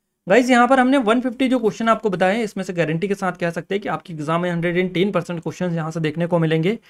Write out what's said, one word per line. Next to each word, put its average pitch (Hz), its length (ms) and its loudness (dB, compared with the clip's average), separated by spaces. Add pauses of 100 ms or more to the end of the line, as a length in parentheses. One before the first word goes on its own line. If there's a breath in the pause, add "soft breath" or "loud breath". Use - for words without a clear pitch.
(300)
गाइस, 240 200 4
यहाँ 240 180 6
पर 262 120 4
हमने 254 180 4
वन 233 240 2
फिफ्टी 254 280 -2
जो 254 100 2
क्वेश्चन 226 300 0
आपको 220 200 0
बताए 185 280 2
हैं, 240 60 -2
इसमें 202 200 -6
से 185 100 -8
गारंटी 165 340 0
के 190 80 -2
साथ 185 160 -2
कह 175 180 -4
सकते 170 260 -6
हैं 208 60 -4
कि 254 80 -6
आपके 165 240 -8
एग्जाम 160 280 -2
में 180 100 -2
हंड्रेड 170 260 -2
एंड 185 160 0
टेन 185 180 2
परसेंट 170 320 -4
क्वेश्चन 180 280 -4
यहाँ 160 200 -4
से 170 80 -6
देखने 160 280 -2
को 170 120 2
मिलेंगे, 160 400 0 (100)